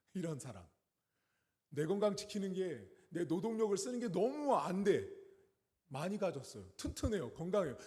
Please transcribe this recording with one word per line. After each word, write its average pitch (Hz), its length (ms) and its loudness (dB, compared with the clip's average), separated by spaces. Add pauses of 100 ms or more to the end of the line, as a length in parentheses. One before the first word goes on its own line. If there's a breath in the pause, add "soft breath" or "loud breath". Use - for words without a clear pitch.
(120)
이런 165 260 -4
사람. 95 280 -12 (1040)
내 147 160 0
건강 202 300 2
지키는 196 360 -4
게, 165 340 -4 (220 loud breath)
내 170 160 -2
노동력을 202 540 2
쓰는 247 200 -2
게 233 100 0
너무 254 460 2
안 180 300 2
돼. 175 240 6 (800)
많이 170 320 -4
가졌어요. 135 580 -4
튼튼해요. 202 560 -2
건강해요. 170 440 0 (100)